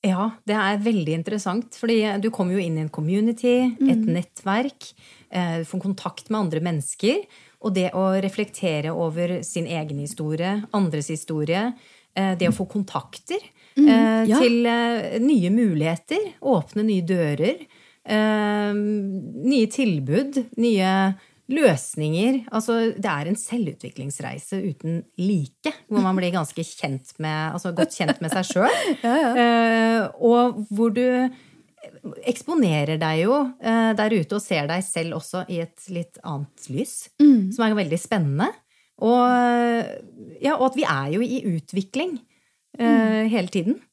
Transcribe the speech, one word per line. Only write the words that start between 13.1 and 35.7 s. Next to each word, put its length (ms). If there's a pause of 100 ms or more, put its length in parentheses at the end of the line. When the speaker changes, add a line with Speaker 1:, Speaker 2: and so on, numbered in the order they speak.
Speaker 2:
Mm, 120
Speaker 1:
eh, 380
Speaker 2:
ja. 120
Speaker 1:
til, 280
eh, 520
nye 320
muligheter, 920
åpne 440
nye 180
dører, 640 (400)
eh, 680
nye 960
tilbud, 800 (100)
nye 600 (320)
løsninger. 1000
Altså, 460
det 100
er 220
en 80
selvutviklingsreise 1200 (100)
uten 360 (140)
like, 540 (160)
hvor 140
man 140
blir 160
ganske 320
kjent 560
med, 340
altså 200
godt 200
kjent 260
med 120
seg 120
selv. 260 (160)
Speaker 2:
<laughs> 160
Ja, 140
ja. 200
Speaker 1:
Eh, 720 (120)
og 500
hvor 220
du 380 (960)
eksponerer 720
deg 260
jo, 360
eh, 340
der 160
ute 240
og 80
ser 240
deg 160
selv 380
også 280
i 120
et 300